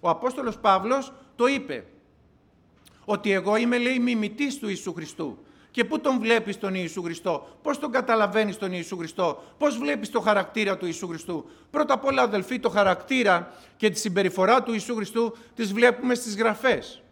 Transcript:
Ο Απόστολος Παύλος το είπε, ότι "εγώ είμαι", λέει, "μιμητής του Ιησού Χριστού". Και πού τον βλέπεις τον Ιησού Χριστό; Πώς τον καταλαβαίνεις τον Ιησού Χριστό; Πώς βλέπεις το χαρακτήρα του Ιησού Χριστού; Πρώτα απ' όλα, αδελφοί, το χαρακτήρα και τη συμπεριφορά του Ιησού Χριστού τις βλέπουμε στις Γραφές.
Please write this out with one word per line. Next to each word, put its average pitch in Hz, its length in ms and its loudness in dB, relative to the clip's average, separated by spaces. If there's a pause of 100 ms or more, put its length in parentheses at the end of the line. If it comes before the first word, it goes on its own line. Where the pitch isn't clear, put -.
Ο 175 80 0
Απόστολος 247 500 -2
Παύλος 220 540 2 (240)
το 240 100 2
είπε, 254 380 -2 (1200)
ότι 202 280 0
"εγώ 196 240 2
είμαι", 240 220 2
λέει, 247 200 0
"μιμητής 240 600 -2
του 214 100 -6
Ιησού 185 260 -6
Χριστού". 151 440 -10 (320)
Και 240 140 0
πού - 160 -4
τον 262 180 2
βλέπεις 220 400 0
τον 190 160 -4
Ιησού 180 280 -6
Χριστό; 170 460 -4 (140)
Πώς 285 160 -2
τον 285 120 -6
καταλαβαίνεις 214 680 2
τον 190 140 -4
Ιησού 180 240 -8
Χριστό; 165 460 -2 (160)
Πώς 277 200 2
βλέπεις 254 320 -4
το 233 100 0
χαρακτήρα 196 560 0
του 185 100 -6
Ιησού 170 220 -6
Χριστού; 165 420 -8 (200)
Πρώτα 294 240 2
απ' - 100 -4
όλα, 269 180 2
αδελφοί, 214 360 0
το 226 120 0
χαρακτήρα 190 840 2 (240)
και 214 140 2
τη 170 80 -6
συμπεριφορά 190 640 4
του 240 100 -4
Ιησού 226 220 -4
Χριστού 220 420 -2 (180)
τις 214 180 -4
βλέπουμε 247 420 4
στις 233 220 -6
Γραφές. 220 760 0